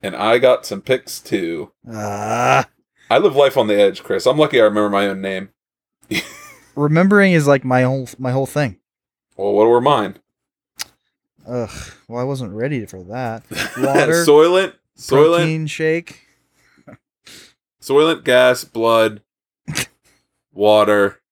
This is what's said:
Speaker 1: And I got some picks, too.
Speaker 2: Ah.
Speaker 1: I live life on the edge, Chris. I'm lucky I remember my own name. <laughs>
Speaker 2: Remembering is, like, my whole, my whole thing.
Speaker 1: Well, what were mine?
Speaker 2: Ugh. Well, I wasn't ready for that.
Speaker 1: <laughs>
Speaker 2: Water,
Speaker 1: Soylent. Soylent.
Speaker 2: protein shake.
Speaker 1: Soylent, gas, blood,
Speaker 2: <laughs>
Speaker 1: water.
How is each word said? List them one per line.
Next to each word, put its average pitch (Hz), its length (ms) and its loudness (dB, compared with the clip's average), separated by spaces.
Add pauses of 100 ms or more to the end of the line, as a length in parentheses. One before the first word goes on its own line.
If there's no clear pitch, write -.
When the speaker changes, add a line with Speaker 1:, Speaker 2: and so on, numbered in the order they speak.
Speaker 1:
And 98 140 -10
I 110 220 0
got 123 280 2
some 98 160 -10
picks, - 380 -6
too. 82 520 -8 (200)
Speaker 2:
Ah. 110 800 -4 (400)
Speaker 1:
I 117 80 2
live 175 180 0
life 139 220 2
on 110 100 0
the 104 120 0
edge, 98 240 2
Chris. 98 220 -4
I'm 135 120 2
lucky 147 240 2
I - 20 6
remember 104 260 0
my 101 180 -2
own 95 120 -8
name. 95 300 -10 (600)
<laughs> 170 120 -6 (540)
Speaker 2:
Remembering 180 580 2
is, 151 140 2
like, 139 180 2
my 127 160 0
whole, 127 260 -2 (100)
my 131 140 -6
whole 135 140 -2
thing. 131 320 -6 (580)
Speaker 1:
Well, 101 180 -4
what 104 140 4
were 120 140 4
mine? 120 360 0 (1300)
Speaker 2:
Ugh. 120 220 -8 (380)
Well, 120 140 -8
I - 20 -4
wasn't 127 300 -8
ready 120 320 -6
for 92 180 -18
that. 113 460 -12
Speaker 1:
<laughs> - 280 -12
Speaker 2:
Water, 139 480 0
Speaker 1:
Soylent. 170 480 4 (240)
Soylent. - 120 -18
Speaker 2:
protein 160 580 2
shake. 160 540 -6 (1600)
Speaker 1:
Soylent, 151 420 0
gas, 127 400 2
blood, 113 580 0 (460)
Speaker 2:
<laughs> - 840 -14
Speaker 1:
water. 104 680 2 (100)